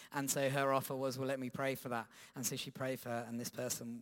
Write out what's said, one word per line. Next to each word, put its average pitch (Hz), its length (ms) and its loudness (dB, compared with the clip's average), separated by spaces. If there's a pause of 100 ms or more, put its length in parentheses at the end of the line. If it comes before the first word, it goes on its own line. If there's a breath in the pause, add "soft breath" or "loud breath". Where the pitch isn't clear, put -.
(120 loud breath)
And 139 180 0
so 139 200 4
her 139 240 6
offer 135 220 2
was, 131 240 0
"Well, 131 80 0
let 135 120 2
me 127 120 -2
pray 135 240 0
for 127 140 -6
that." 117 180 -2 (280 loud breath)
And 139 80 -6
so 135 120 0
she 135 160 -6
prayed 131 280 -2
for 123 100 -8
her, 117 200 0
and 117 100 -4
this 120 120 -4
person 120 500 -4